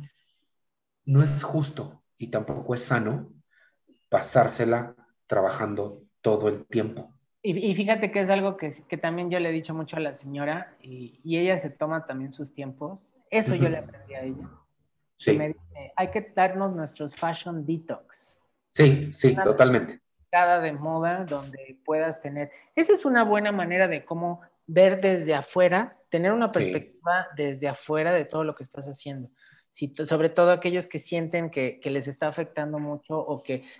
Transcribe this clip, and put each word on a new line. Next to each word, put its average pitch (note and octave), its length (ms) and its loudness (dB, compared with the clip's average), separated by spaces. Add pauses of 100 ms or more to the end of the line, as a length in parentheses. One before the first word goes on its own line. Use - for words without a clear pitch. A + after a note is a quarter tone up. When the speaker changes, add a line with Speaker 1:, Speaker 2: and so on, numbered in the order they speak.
(1040)
Speaker 1:
no C#3 180 6
es - 200 0
justo - 580 -4 (160)
y A2+ 100 -12
tampoco - 480 -4
es - 80 -6
sano A#2 500 -2 (760)
pasársela A#2 840 2 (320)
trabajando G2+ 760 -2 (180)
todo G#2+ 260 2
el G#2 180 -2
tiempo. - 460 -6 (300)
Speaker 2:
Y, F#3 160 -2 (120)
y F3+ 60 0
fíjate G#3 360 0
que G3 100 0
es F#3 80 0
algo G3 280 0
que, D3+ 140 -6 (180)
que E3+ 80 -6
también E3+ 320 -4
yo F3+ 100 -2
le E3+ 100 -2
he - 20 -4
dicho D#3+ 220 -6
mucho D#3+ 240 -8
a - 20 -4
la C#3+ 160 -6
señora C#3+ 680 -8
y, B2+ 420 -18
y E3 140 -2
ella F3+ 220 2
se D#3 100 -6
toma D#3 360 -4
también C3+ 260 -10
sus C#3+ 220 -14
tiempos. D3 520 -12 (240)
Eso G#3+ 260 0
yo E3+ 80 2
Speaker 1:
Ujú. E3 80 2
Speaker 2:
le D#3+ 60 -4
aprendí - 380 -14
a C3 80 -10
ella. C3 260 -10 (680)
Speaker 1:
Sí. - 160 0
Speaker 2:
Que G#2 60 4
me D3+ 120 -2
dice, - 460 -16
"Hay F#3 160 0
que G#3 100 -4 (140)
darnos F#3 400 2
nuestros D3+ 400 -8
fashion E3 500 -6
detox". - 760 -8 (300)
Speaker 1:
Sí, C#3+ 440 6
sí, B2+ 200 6
Speaker 2:
Una F#2+ 100 0
Speaker 1:
totalmente. A2 580 4 (300)
Speaker 2:
temporada F3 280 4
de D#3+ 140 -2
moda D#3+ 520 -4
donde C3+ 600 -10
puedas D#3 340 -2
tener, C#3+ 300 -8 (260)
esa E4 180 4
es F#4+ 120 0
una A#3+ 180 4
buena G#3 280 2
manera F#3 360 2
de D#3 180 -4
cómo F3 360 -6 (260)
ver F#3 320 6
desde F3 360 2
afuera, F3+ 600 2 (120)
tener F3 240 2
una A#3 140 2
Speaker 1:
Sí. - 60 -2
Speaker 2:
perspectiva F3+ 720 -2 (100)
desde C#3+ 300 -2
afuera D#3 440 -2
de D#3+ 140 2
todo D#3 180 -4
lo D3+ 120 -4
que - 80 -16
estás C#3 240 -14
haciendo. C3+ 420 -12 (400)
Si C#3+ 200 -8
to-, D#3 180 -6
sobre D#3+ 220 4
todo F3 220 6
aquellos F3 360 0
que D#3+ 120 -10
sienten E3 520 -4
que, B2+ 280 -4
que C#3 120 -6
les C#3 160 -2
está C#3+ 200 -4
afectando D3+ 520 -6
mucho D3 400 -6
o C3+ 240 -6
que C3 200 -6 (160)